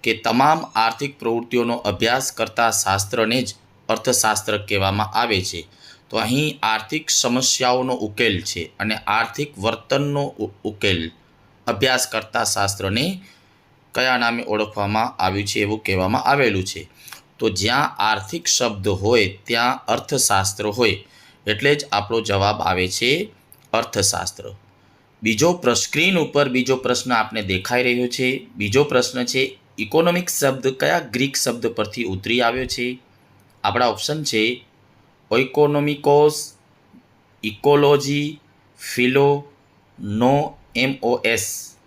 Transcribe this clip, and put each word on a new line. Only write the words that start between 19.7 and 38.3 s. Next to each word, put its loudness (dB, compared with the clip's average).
અર્થશાસ્ત્ર 0
હોય, 0
એટલે 2
જ -4
આપણો 0
જવાબ 0
આવે 0
છે 0
અર્થશાસ્ત્ર. -2
બીજો 2
પ્ર-, 2
સ્ક્રીન 0
ઉપર 2
બીજો 0
પ્રશ્ન -2
આપને 0
દેખાઈ 0
રહ્યો 0
છે. -4
બીજો 2
પ્રશ્ન 0
છે, -2
ઇકોનોમિક્સ 0
શબ્દ 0
કયા 0
ગ્રીક -2
શબ્દ -2
પરથી -4
ઉતરી -2
આવ્યો 0
છે? -6
આપણા 2
ઓપ્શન -2
છે 0
ઓઇકોનોમિકોસ, 2
ઇકોલોજી, 2